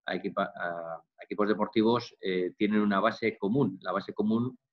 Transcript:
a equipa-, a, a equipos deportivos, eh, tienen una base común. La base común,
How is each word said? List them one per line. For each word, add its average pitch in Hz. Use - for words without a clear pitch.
a 95
equipa-, 95
a, 85
a -
equipos 101
deportivos, 110
eh, 92
tienen 107
una 101
base 110
común. 104
La 95
base 95
común, 113